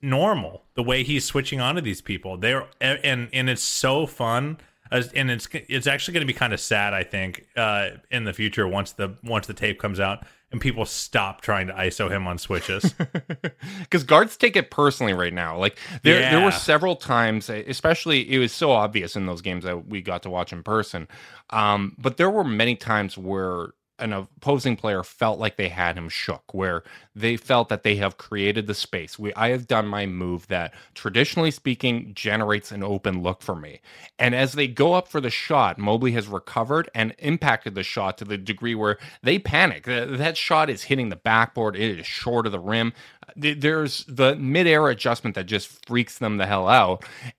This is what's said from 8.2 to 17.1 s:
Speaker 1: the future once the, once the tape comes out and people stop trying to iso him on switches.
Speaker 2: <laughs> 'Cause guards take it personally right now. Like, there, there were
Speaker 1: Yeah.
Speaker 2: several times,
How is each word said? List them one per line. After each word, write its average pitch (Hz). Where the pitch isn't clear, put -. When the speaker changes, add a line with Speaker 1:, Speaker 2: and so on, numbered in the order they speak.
Speaker 1:
the 101
future 107
once 95
the, 98
once 113
the 104
tape 104
comes 101
out 98
and 120
people 113
stop -
trying 98
to 92
iso 92
him 95
on 90
switches. 98
Speaker 2:
<laughs> 190
'Cause 175
guards 156
take 233
it 175
personally 139
right 90
now. 85
Like, 98
there, 165
there 160
were 196
Speaker 1:
Yeah. -
Speaker 2:
several 165
times, 113